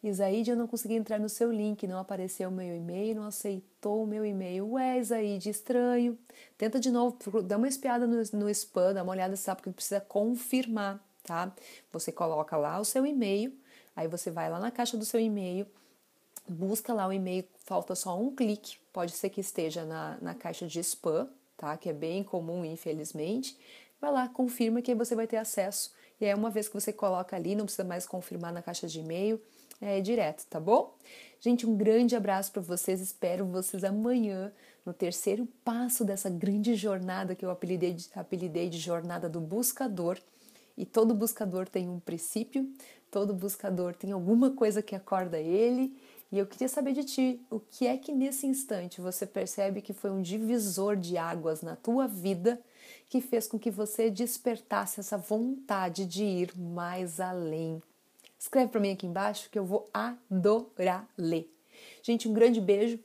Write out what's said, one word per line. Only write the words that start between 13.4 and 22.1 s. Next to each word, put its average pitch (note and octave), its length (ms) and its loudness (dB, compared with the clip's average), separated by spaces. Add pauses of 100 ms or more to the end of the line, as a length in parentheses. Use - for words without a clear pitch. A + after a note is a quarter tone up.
aí E3 140 -2
você E3+ 220 -4
vai D#3+ 200 -4
lá E3 80 -4
na A3 120 -2
caixa A#3+ 260 -2
do A3 80 -4
seu A3+ 160 2
e-mail, G3+ 460 0 (840)
busca F#3+ 460 -2
lá G3+ 120 0
o F#3+ 60 0
e-mail, F#3 320 -2 (220)
falta F3 280 -2
só F3+ 240 -4
um C4 160 0
clique, G#3 440 -2 (160)
pode F3 180 -2
ser - 160 -4
que F#3+ 140 -4
esteja E3 420 -4
na, D#3 380 -6
na E3+ 120 -6
caixa E3+ 320 -8
de E3 140 -4
spam, E3 480 0 (260)
tá? D3+ 220 -6
Que F3 140 -6
é - 20 -2
bem E3 320 -2